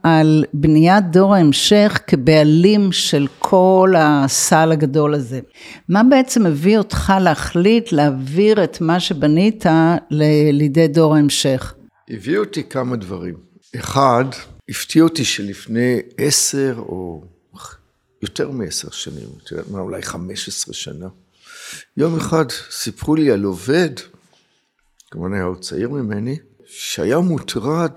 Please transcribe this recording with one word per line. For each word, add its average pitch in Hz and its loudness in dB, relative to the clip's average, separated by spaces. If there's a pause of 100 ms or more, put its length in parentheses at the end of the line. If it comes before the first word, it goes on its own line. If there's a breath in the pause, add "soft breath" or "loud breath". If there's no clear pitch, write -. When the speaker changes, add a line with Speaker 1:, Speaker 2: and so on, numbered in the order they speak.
Speaker 1:
על 156 4
בניית 156 4
דור 196 4
ההמשך 190 4
כבעלים 160 4
של 143 -2 (120)
כל 190 4
הסל 156 2
הגדול 147 0
הזה. 131 -6 (480 loud breath)
מה 196 2
בעצם 254 4
הביא 165 2
אותך - -2
להחליט 185 0
להעביר 147 2
את 151 -6
מה 170 0
שבנית 175 0 (440)
ל-, 151 2
לידי 151 2
דור 156 4
ההמשך? 143 0 (360)
Speaker 2:
הביא 120 -6
אותי 202 -6
כמה 127 -6
דברים. 90 -10 (420)
אחד, 131 0 (440)
הפתיע - 0
אותי 160 0
שלפני 113 -4 (200)
עשר 135 -2
או 87 -12 (1000)
יותר - -8
מעשר 104 -10
שנים, - -14 (140)
את - -20
יודעת - -12
מה, 98 -10
אולי 92 -10
חמש 92 -12
עשרה - -12
שנה, 85 -14 (880 loud breath)
יום 165 -2
אחד 160 -2 (260)
סיפרו - -6
לי 151 2
על 101 0
עובד, 113 -2 (1200)
כמובן 87 -10
היה 98 -4
עוד 90 -6
צעיר 101 -6
ממני, 123 -6 (340)
שהיה 104 -4
מוטרד 160 -4